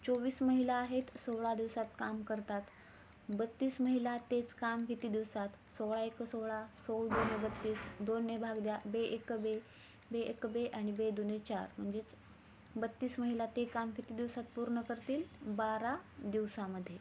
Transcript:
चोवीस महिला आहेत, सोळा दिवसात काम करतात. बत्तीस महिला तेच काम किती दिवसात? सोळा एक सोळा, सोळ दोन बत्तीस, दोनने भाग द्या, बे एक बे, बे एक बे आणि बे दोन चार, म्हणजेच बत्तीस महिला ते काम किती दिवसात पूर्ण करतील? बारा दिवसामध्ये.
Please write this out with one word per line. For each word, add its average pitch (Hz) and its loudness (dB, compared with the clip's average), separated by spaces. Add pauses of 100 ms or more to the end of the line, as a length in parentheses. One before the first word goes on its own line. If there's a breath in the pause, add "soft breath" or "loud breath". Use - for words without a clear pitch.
चोवीस 247 2
महिला 254 6
आहेत, 247 0
सोळा 226 0
दिवसात 226 0 (140)
काम 220 0
करतात. 208 0 (680 loud breath)
बत्तीस 226 0
महिला 247 4 (140)
तेच 240 2
काम 233 0
किती 233 -2
दिवसात? 214 0 (280)
सोळा 220 2
एक 226 -2
सोळा, 220 -2 (240)
सोळ 226 0
दोन 220 2
बत्तीस, 214 -2 (220)
दोनने 226 0
भाग 220 -2
द्या, 208 0
बे 214 0
एक 226 -2
बे, 220 0 (540 loud breath)
बे 233 0
एक 233 -2
बे 233 0
आणि 208 0
बे 220 2
दोन 208 0
चार, 190 -2 (100)
म्हणजेच 202 -4 (600 loud breath)
बत्तीस 226 -2
महिला 233 2 (100)
ते 240 2
काम 233 -2
किती 226 -8
दिवसात 233 -2 (120)
पूर्ण 233 0
करतील? 233 -2 (320)
बारा 220 2 (260)
दिवसामध्ये. 196 -2